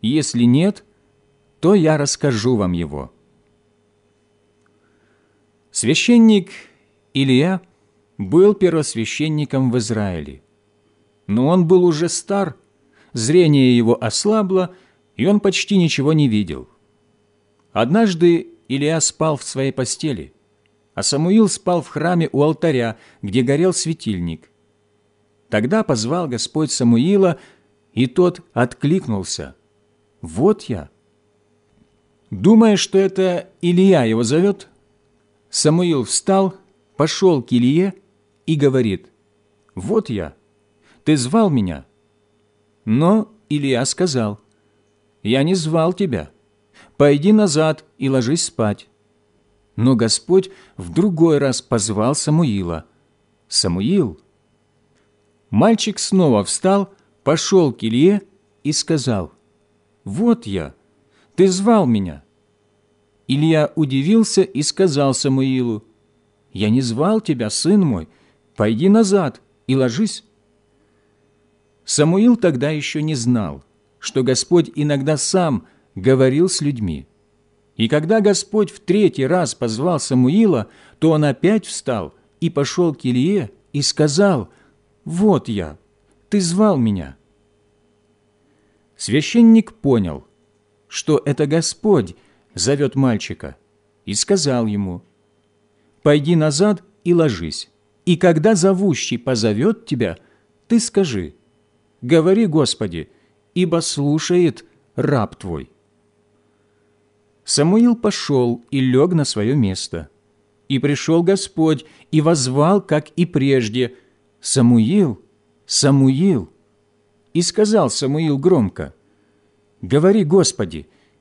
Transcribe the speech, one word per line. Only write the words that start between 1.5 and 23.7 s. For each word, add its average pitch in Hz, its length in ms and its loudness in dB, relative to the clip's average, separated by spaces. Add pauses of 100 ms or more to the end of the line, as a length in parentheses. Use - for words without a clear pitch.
то 185 160 4
я 156 220 2
расскажу 127 580 -2
вам 95 160 0
его. 73 400 -8 (2500)
Священник 214 840 4 (640)
Илия 139 480 0 (560)
был 175 360 4
первосвященником 151 1160 -2
в 120 100 -2
Израиле. 95 640 -6 (840)
Но 120 200 0
он 175 200 2
был 180 160 4
уже 170 240 0
стар, 196 480 -6 (560)
зрение 139 640 4
его 117 260 2
ослабло, 185 720 -2 (440)
и 160 80 0
он 208 160 2
почти 202 340 -2
ничего 151 380 2
не 147 160 4
видел. 85 400 -4 (1040)
Однажды 170 800 0 (160)
Илия 147 320 -2
спал 156 340 -2
в - 80 -12
своей 135 300 -6
постели – 120 600 -6 (640)
а 101 80 -8
Самуил 185 440 2
спал 180 340 -2
в - 60 -14
храме 160 460 -2
у 135 80 0
алтаря, 147 560 -2 (240)
где 104 200 -2
горел 147 300 0